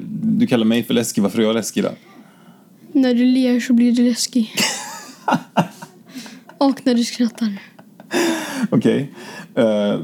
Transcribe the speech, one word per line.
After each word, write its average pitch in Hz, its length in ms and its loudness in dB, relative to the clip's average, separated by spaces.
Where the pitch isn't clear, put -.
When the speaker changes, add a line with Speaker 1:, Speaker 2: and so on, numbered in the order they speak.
Speaker 1:
Du 110 240 2
kallar 113 180 2
mig 113 180 2
för 123 100 -4
läskig, 117 280 0
varför 101 180 0
är 113 40 4
jag 110 100 2
läskig 107 300 -2
då? - 60 0
Speaker 2:
När 254 220 2
du 240 120 2
ler 254 340 2
så 240 140 0
blir 240 180 6
du 240 180 4
läskig. 233 420 -2
Speaker 1:
<laughs> - 1080 -8
Speaker 2:
Och 277 260 2
när 247 120 2
du 233 80 2
skrattar. 226 500 -4
Speaker 1:
Okej. 123 400 2
Eh, 107 480 2